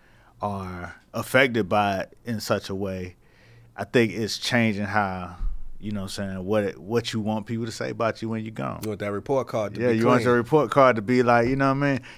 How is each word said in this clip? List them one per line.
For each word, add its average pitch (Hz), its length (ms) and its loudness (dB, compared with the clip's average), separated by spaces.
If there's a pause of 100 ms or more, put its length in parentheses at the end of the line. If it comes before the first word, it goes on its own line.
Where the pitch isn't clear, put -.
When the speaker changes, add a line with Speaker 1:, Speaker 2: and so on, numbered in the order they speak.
(420)
Speaker 1:
are 92 540 -8 (180)
affected 117 560 2
by 101 320 2
it - 240 -12
in 113 140 -4
such - 300 -2
a 98 60 -6
way, 92 400 -6 (600)
I 101 80 -8
think 113 300 2
it's 104 240 -4
changing 110 480 0
how, 92 500 -2 (440)
you 104 120 -8
know 104 100 -6
what 95 180 -8
I'm 98 140 -6
saying, 92 120 -8
what 104 180 2
it, 95 160 -4
what 113 340 -4
you 110 80 -2
want 107 240 -2
people 117 200 -4
to 113 60 -6
say 123 180 -8
about 110 320 -2
you 113 80 -6
when 110 140 -6
you 113 80 -10
gone. 123 320 -8
Speaker 2:
You 107 60 -6
want 101 100 -6
that 104 120 -4
report 123 360 -2
card 107 280 -4
to 107 60 -4
Speaker 1:
Yeah, 123 100 4
Speaker 2:
be 113 60 2
Speaker 1:
you 113 80 2
want 123 140 6
Speaker 2:
clean. 127 80 0
Speaker 1:
your 120 80 6
report 120 360 2
card 131 260 8
to 110 40 -2
be 123 220 4
like, 117 240 6
you 135 80 0
know 135 180 2
what 139 120 -2
I 139 80 2
mean? - 80 -2 (160)